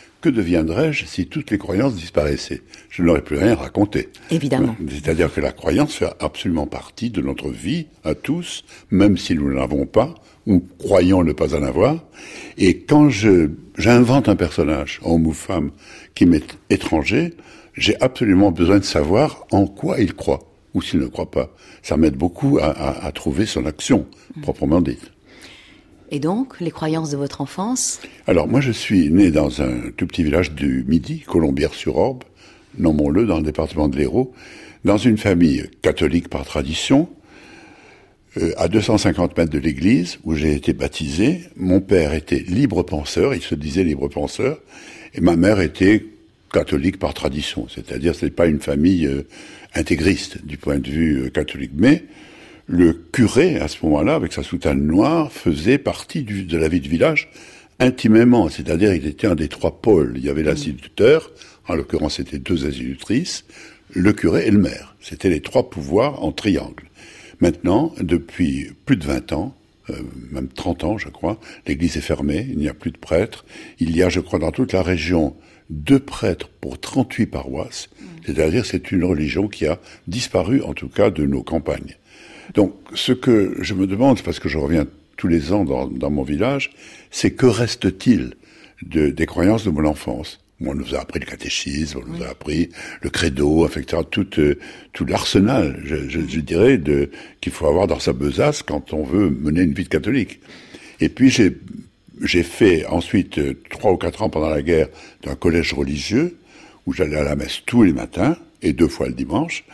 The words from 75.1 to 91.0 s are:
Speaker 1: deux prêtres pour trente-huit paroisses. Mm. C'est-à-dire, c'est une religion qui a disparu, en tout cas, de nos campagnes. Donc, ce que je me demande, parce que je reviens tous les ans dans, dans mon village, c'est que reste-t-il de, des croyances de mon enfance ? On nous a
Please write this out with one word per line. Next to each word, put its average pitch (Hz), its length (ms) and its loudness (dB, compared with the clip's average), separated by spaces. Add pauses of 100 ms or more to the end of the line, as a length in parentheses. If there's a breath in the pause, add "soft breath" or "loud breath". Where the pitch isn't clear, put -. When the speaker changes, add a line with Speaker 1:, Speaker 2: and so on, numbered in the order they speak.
Speaker 1:
deux 80 300 2
prêtres - 500 -4 (100)
pour - 180 -10
trente-huit - 500 -2
paroisses. 67 600 -8 (100)
Mm. - 60 -20 (220 loud breath)
C'est-à-dire, 80 400 0
c'est - 260 -6
une 87 120 2
religion 80 440 0
qui 82 160 -6
a 78 160 -2 (260 loud breath)
disparu, 101 540 -2
en 76 140 -6
tout 67 160 -10
cas, 104 180 2
de 78 160 -2
nos 69 180 0
campagnes. - 540 -6 (580 loud breath)
Donc, 170 180 2 (220)
ce - 180 0
que 117 480 2
je 101 140 -4
me 92 120 2
demande, 113 360 2
parce 85 160 -4
que 82 100 -6
je 73 80 -4
reviens 73 300 0 (320)
tous - 100 -2
les 82 240 0
ans 104 120 2
dans, 67 220 -2
dans 64 220 -6
mon 73 140 -2
village, 104 500 -4 (380 loud breath)
c'est - 220 -2
que - 120 0
reste-t-il 101 920 0 (440 soft breath)
de, 78 300 0
des 76 160 -2
croyances 101 380 2
de 98 60 0
mon 76 140 0
enfance ? - 560 -4 (240)
On 69 100 -6
nous 69 200 -6
a 69 60 -4